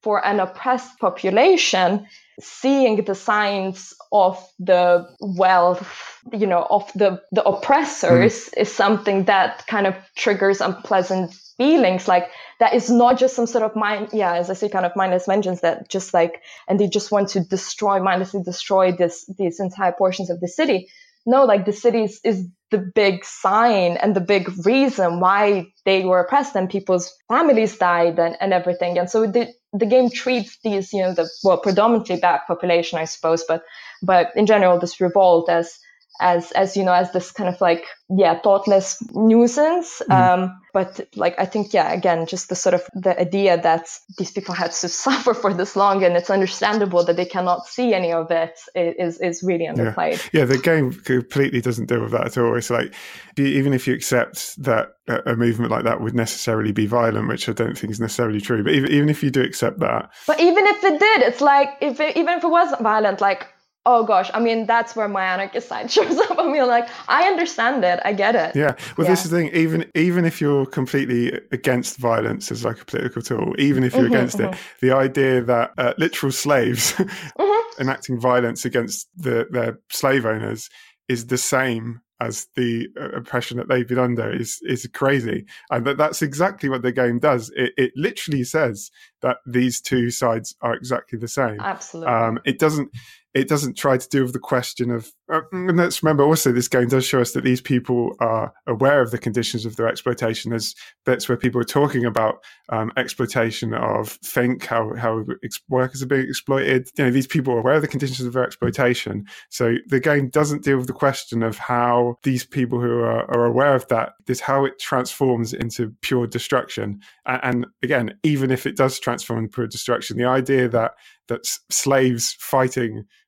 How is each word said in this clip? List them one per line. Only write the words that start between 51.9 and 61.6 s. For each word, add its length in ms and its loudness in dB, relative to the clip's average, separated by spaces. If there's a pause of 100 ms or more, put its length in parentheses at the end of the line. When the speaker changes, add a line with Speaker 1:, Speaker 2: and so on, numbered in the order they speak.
Speaker 2:
with 100 -6
that 140 0
at 120 -6
all. 180 2
It's 140 -6
like, 240 -2 (440)
e-, 200 0
even 140 2
if 160 -2
you 60 2
accept 680 -4
that 300 0 (160)
a, 240 -2
a 40 0
movement 360 0
like 120 -2
that 180 -2
would 120 -6
necessarily 580 -2
be 140 0
violent, 400 0
which 220 -6
I 40 -4
don't 240 -4
think 140 -8
is 100 -8
necessarily 400 -2
true, 220 -2
but 120 2
even, 180 2
even 160 4
if 140 -2
you 80 0
do 120 0
accept 380 -2
that. 300 -2 (160)
Speaker 1:
But 140 0
even 260 4
if 180 2
it 160 2
did, 220 4
it's 180 0
like, 300 4 (100)